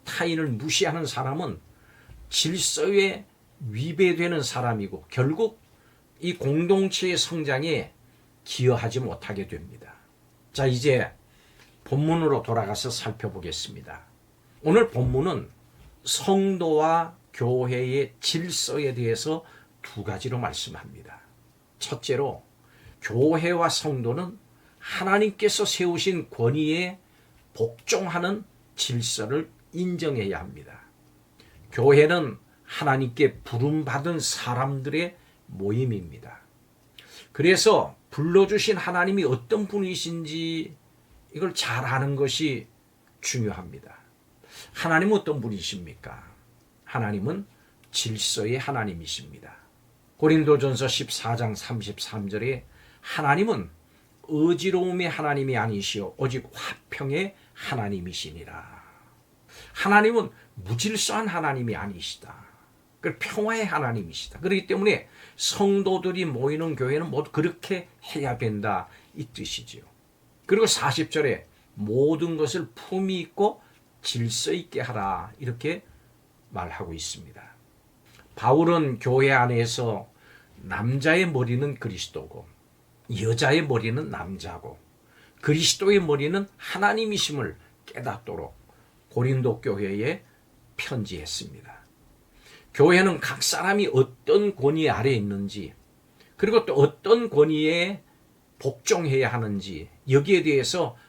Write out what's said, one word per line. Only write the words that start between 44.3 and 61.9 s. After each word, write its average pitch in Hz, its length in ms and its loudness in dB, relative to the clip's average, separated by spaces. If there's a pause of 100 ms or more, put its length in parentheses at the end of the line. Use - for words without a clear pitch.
하나님은 175 440 4
어떤 147 240 -2
분이십니까? 95 840 -10 (640)
하나님은 117 600 -4 (460)
질서의 113 680 -2
하나님이십니다. 85 960 -8 (640)
고린도전서 143 720 4
십사 117 480 -4
장 110 200 -2
삼십삼 101 760 -8
절에 120 360 -4 (360)
하나님은 151 680 0 (540)
어지러움의 175 840 2
하나님이 139 480 0
아니시오 104 600 -2
오직 131 340 -4
화평의 - 840 -6 (180)
하나님이시니라. 87 1300 -8 (920)
하나님은 208 560 4 (260)
무질서한 202 720 -2
하나님이 135 480 -2
아니시다. - 680 -12 (540)